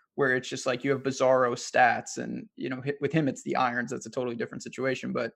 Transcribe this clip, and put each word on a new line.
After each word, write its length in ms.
where 200
it's 140
just 160
like 180
you 60
have 140
bizarro 500
stats 640
and, 380
you 120
know, 140
hit, 180
with 140
him, 140
it's 160
the 120
irons. 360
That's 140
a 40
totally 260
different 280
situation. 500
But 220